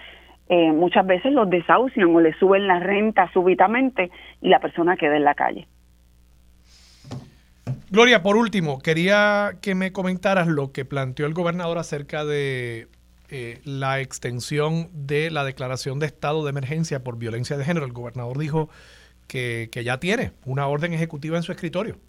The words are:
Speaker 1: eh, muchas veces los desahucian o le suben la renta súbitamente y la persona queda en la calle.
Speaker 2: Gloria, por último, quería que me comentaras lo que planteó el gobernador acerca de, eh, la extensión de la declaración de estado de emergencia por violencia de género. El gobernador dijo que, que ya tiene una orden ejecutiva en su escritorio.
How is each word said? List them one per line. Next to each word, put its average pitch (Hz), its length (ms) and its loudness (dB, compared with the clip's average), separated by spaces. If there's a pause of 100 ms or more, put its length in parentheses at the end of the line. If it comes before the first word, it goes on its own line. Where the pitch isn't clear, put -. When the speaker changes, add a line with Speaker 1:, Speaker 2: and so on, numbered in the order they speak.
(480)
Speaker 1:
eh, 165 240 4
muchas 175 340 2
veces 190 260 2
los 226 160 4
desahucian 180 680 4
o 170 60 8
le 160 140 6
suben 196 320 4
la 180 140 4
renta 202 520 2
súbitamente 190 760 2 (300)
y - 80 0
la 185 100 8
persona 170 380 0
queda 151 200 2
en 147 80 2
la 143 100 4
calle. - 340 -4 (2250)
Speaker 2:
Gloria, 226 320 6
por 202 140 4
último, 180 420 0
quería 202 760 2 (100)
que 196 120 -2
me 185 180 -2
comentaras 185 540 0
lo 143 260 -2
que 135 120 -8
planteó 135 420 -4
el 156 80 -4
gobernador 170 440 -4
acerca 151 460 -8
de, 127 600 -4 (440)
eh, 117 340 -12
la 135 360 -4
extensión 147 920 -4
de 151 380 -4
la 147 140 -4
declaración 131 540 -6
de 156 80 -2
estado 151 380 -4
de 143 60 -4
emergencia 143 520 -4
por 120 160 -10
violencia 117 380 -6
de 139 80 -4
género. 160 220 -2
El 123 60 -12
gobernador 120 460 -10
dijo 151 300 -2 (600)
que, 117 440 -6
que 123 120 -8
ya 127 140 -4
tiene 180 320 -4 (160)
una 135 200 -2
orden 151 260 -2
ejecutiva 160 440 -4
en 175 60 -2
su 180 100 -8
escritorio. 180 440 -8 (120)